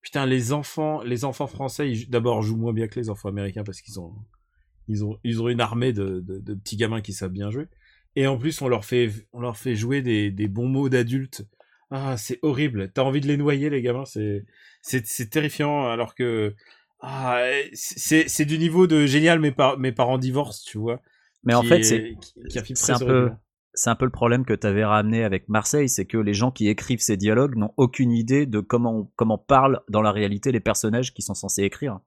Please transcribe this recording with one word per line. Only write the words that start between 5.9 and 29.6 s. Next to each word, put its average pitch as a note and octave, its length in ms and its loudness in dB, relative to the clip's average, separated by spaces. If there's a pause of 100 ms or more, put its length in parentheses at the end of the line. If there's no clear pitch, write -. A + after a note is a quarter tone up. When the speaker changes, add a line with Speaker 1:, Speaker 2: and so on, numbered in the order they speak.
Speaker 1:
de... F#2+ 280 -4
De... F#2 180 -10
de G#2+ 160 -10
petits G2+ 240 -10
gamins A2 240 -2
qui G2+ 100 -12
savent F#2 200 -8
bien G2+ 180 -6
jouer. C#3+ 160 -8 (500)
Et C3+ 100 2
en C3+ 120 0
plus, D3+ 240 -4
on C3 60 -2
leur A2 180 0
fait, A#2+ 240 2 (240)
on A#2+ 60 -12
leur A#2+ 180 -6
fait B2+ 160 -2
jouer B2 260 0
des, G#2+ 300 0
des G2+ 180 -2
bons A#2+ 200 -2
mots C3+ 200 0
d'adultes. B2+ 540 -2 (480)
Ah, C3+ 260 -4
c'est A#2 240 -8
horrible. B2+ 540 0
T'as C3+ 80 0
envie C3+ 180 2
de C#3 60 -4
les D3 100 2
noyer, C#3+ 320 0
les C#3 140 -2
gamins. B2 240 -2
C'est, G#2 400 -4 (340)
c'est, C3 260 -4
c'est A#2 220 -8
terrifiant, D3 580 0
alors A#2 280 -2
que, A2 400 0 (480)
ah, C3 400 -2 (320)
c'est, - 520 2
c'est D3+ 200 0
du D#3 120 -2
niveau E3+ 280 4
de D3+ 180 6
génial, D#3 340 4
mes D3 140 2
par-, C3+ 260 2
mes C3 140 -2
parents B2+ 240 2
divorcent, C3 500 -2
tu - 120 -10
vois. A#2 240 -4 (420)
Speaker 2:
Mais A#2+ 80 4
en A#2+ 80 6
Speaker 1:
Qui A#2+ 80 0
Speaker 2:
fait, - 120 8
Speaker 1:
est, - 20 2
Speaker 2:
c'est, A2+ 400 0
Speaker 1:
qui, - 100 -20 (160)
qui - 80 -10
est A#2+ 60 -4
un - 20 -10
film B2+ 120 -8
Speaker 2:
c'est - 180 2
Speaker 1:
très B2 80 2
Speaker 2:
un B2 40 0
peu, B2+ 140 6
Speaker 1:
horrible. A2+ 180 0 (340)
Speaker 2:
c'est - 180 -2
un A2+ 40 4
peu C3 100 0
le B2+ 60 2
problème A#2+ 340 2
que A#2 80 0
t'avais G#2 320 2
ramené G#2+ 400 2
avec F#2+ 240 -2
Marseille, B2 400 2
c'est G2 160 -2
que A2+ 140 -2
les G#2 160 2
gens A#2+ 160 2
qui A2 180 0
écrivent A2+ 320 0
ces G#2 160 0
dialogues A#2 400 2
n'ont G#2+ 220 0
aucune B2+ 340 4
idée B2 320 2
de G#2+ 160 0
comment, A2+ 560 0
comment A2 220 2
parlent C3+ 500 4